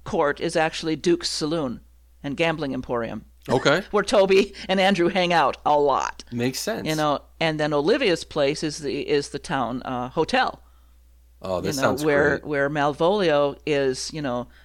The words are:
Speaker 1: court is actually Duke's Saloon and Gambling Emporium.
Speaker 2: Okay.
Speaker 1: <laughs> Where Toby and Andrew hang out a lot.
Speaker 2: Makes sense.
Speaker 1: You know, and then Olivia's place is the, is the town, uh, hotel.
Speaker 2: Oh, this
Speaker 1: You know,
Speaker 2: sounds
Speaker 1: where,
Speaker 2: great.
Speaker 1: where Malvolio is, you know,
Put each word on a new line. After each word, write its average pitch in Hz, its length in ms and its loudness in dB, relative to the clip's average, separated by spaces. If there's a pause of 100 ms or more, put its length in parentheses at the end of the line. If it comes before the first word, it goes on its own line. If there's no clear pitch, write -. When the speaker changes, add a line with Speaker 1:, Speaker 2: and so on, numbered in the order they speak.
Speaker 1:
court 151 360 0
is 165 160 -4
actually 160 400 0
Duke's 170 340 0
Saloon 151 520 -4 (420)
and 143 140 -6
Gambling 160 360 0
Emporium. 117 520 -6 (240)
Speaker 2:
Okay. 143 380 4
Speaker 1:
<laughs> - 40 -12
Where 202 120 2
Toby 196 500 4 (140)
and 190 120 0
Andrew 185 300 2
hang 175 240 0
out 143 320 2
a 147 140 4
lot. 131 520 0
Speaker 2:
Makes 120 280 -2
sense. 214 280 -4
Speaker 1:
You 156 80 -2
know, 151 260 0 (180)
and 156 200 0
then 151 140 0
Olivia's 180 500 2
place 147 400 0
is 151 160 -6
the, 143 280 -6
is 143 220 0
the 147 100 -8
town, 127 440 -4
uh, 123 260 -6
hotel. 208 520 -2 (800)
Speaker 2:
Oh, 92 200 -2
this 101 140 -2
Speaker 1:
You 135 80 -4
know, 127 60 2
Speaker 2:
sounds 104 160 -2
Speaker 1:
where, 147 240 4 (100)
Speaker 2:
great. - 60 -14
Speaker 1:
where 143 240 -2
Malvolio 151 840 2 (100)
is, 139 460 0
you 160 100 -8
know, 123 260 -6 (180)